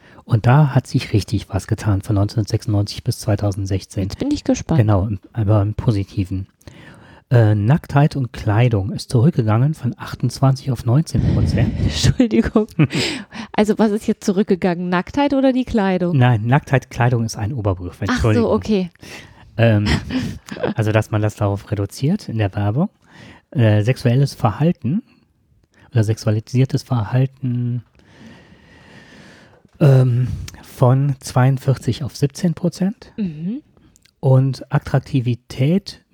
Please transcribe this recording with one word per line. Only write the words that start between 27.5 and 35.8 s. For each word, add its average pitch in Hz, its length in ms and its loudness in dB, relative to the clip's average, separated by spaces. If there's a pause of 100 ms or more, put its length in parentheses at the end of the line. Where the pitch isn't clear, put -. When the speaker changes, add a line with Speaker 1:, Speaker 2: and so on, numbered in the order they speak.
Speaker 1:
ähm, 131 480 4 (340)
von 135 600 2
zweiundvierzig 131 840 0
auf 113 140 -10
siebzehn - 360 -2
Prozent. - 600 -4
Speaker 2:
Mhm. 185 460 -6 (580)
Speaker 1:
Und 131 520 2
Attraktivität 135 1400 -2